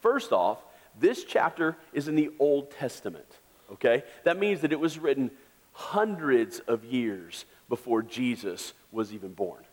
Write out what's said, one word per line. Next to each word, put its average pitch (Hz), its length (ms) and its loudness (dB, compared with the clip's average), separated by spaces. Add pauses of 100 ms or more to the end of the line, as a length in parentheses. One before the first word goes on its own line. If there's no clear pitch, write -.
First 247 320 2
off, 98 320 2 (340)
this 214 260 2
chapter 160 520 0 (160)
is 143 160 -4
in 156 80 0
the 151 220 2
Old 143 320 2
Testament, - 680 -10 (340)
okay? 120 300 2 (220)
That 170 140 2
means 196 240 0
that 151 100 2
it 151 80 -2
was 160 180 -2
written 139 320 0 (420)
hundreds 160 880 2
of 113 260 0
years 107 580 -4 (240)
before 117 340 0
Jesus 113 680 -4 (180)
was 107 220 -4
even 95 220 -12
born. 87 280 -6 (100)